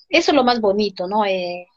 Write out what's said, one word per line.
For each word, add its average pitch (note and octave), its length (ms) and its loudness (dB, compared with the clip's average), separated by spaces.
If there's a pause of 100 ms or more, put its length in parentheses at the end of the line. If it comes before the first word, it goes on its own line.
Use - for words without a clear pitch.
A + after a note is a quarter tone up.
Eso E4+ 220 2
es D#4 40 4
lo C4 80 4
más A#3+ 180 0
bonito, G3 460 -2
¿no? G#3 180 0
Eh, F3+ 400 -4 (120)